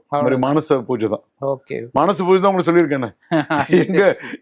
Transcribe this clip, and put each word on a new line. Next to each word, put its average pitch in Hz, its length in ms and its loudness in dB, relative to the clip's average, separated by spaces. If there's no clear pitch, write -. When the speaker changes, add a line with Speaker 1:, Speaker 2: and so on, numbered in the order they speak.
Speaker 1:
மாதிரி 143 260 0
Speaker 2:
அவ்வளவுதான். 131 220 0
Speaker 1:
மானச 147 240 0
பூஜை 110 280 -4
தான். 104 140 -4
Speaker 2:
ஓகே. 135 360 -8
Speaker 1:
மானச 170 320 0
பூஜை 185 140 4
தான் 196 120 2
உங்களுக்கு 170 200 0
சொல்லியிருக்கேனே. 143 360 2
Speaker 2:
<laughs> 156 580 0
Speaker 1:
எங்க, 185 320 2